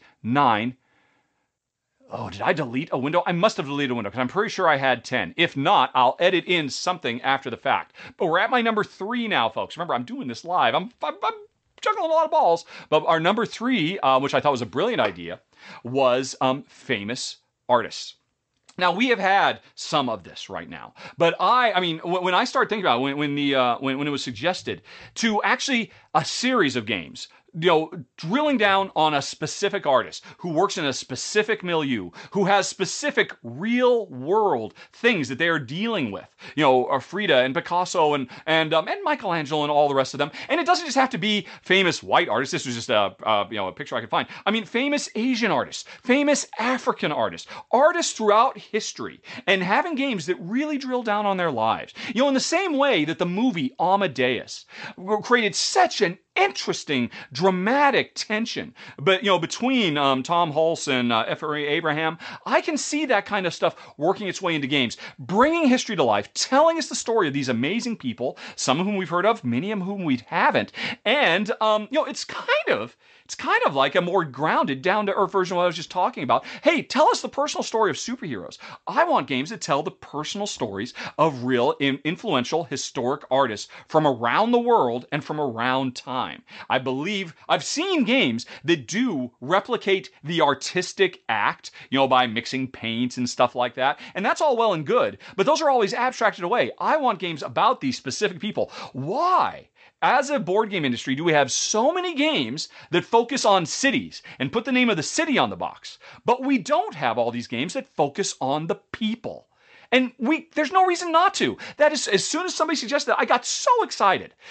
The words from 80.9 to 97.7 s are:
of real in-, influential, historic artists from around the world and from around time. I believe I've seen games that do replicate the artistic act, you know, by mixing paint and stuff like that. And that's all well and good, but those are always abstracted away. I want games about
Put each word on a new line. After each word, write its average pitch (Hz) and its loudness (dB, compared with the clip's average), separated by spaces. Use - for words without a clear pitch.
of 143 0
real 127 2
in-, 139 0
influential, 160 -2
historic 135 -4
artists 131 2
from 156 2
around 139 2
the 240 4
world 151 2
and 143 -4
from 151 -6
around 127 -2
time. 117 -8
I 127 4
believe 156 -4
I've 175 0
seen 339 -2
games 180 0
that 143 0
do 170 -2
replicate 190 -2
the 160 0
artistic 175 0
act, 113 0
you 131 0
know, 135 4
by 127 6
mixing 127 -4
paint 117 -4
and 123 -2
stuff - 2
like 123 -4
that. 135 0
And 185 -4
that's 247 0
all 285 2
well 226 2
and 160 -4
good, 151 0
but 196 2
those 302 4
are 302 4
always 226 2
abstracted 233 0
away. 175 0
I 226 0
want 240 0
games 170 -8
about 180 0